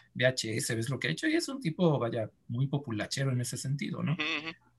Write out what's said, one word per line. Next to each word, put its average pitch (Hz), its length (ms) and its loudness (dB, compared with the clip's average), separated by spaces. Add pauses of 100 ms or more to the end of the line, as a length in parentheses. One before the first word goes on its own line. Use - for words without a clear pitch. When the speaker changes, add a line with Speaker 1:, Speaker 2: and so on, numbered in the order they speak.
(160)
Speaker 1:
V 123 100 4
H 117 320 2
S, 123 160 0
ves 113 160 0
lo 123 100 -2
que 123 80 0
ha - 40 2
hecho 320 160 -2
y 311 80 4
es 330 120 0
un 277 140 -6
tipo, 156 380 4
vaya, 113 320 -2 (160)
muy 123 180 0
populachero 135 680 -2
en 123 100 2
ese 135 160 -4
sentido, - 440 -2
¿no? 139 120 2
Speaker 2:
Ujú, 156 100 0
ujú. 160 320 -4 (240)